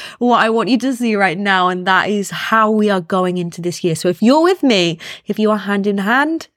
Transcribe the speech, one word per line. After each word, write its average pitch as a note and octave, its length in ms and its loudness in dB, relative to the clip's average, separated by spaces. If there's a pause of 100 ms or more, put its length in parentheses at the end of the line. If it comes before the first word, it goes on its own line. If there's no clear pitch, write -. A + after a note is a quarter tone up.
(200)
what A#3+ 200 2
I A3 100 2
want A3+ 200 0
you B3 80 4
to B3+ 180 -2
see A3+ 220 0
right F#3 200 0
now. F#3+ 300 2
And F3+ 180 -4
that F#3 240 2
is G3+ 200 -2
how A3 420 0
we G#3+ 180 2
are F#3+ 120 0
going F3+ 360 -2
into E3+ 240 -6
this E3+ 220 -6
year. E3 120 0
So E3+ 120 -4
if F3+ 140 -2
you're C4+ 200 4
with F4+ 220 2
me, F3+ 360 2 (260)
if G#3 120 -6
you G#3+ 140 2
are G#3+ 60 0
hand G3+ 280 -4
in G3+ 120 -2
hand, C4+ 600 -2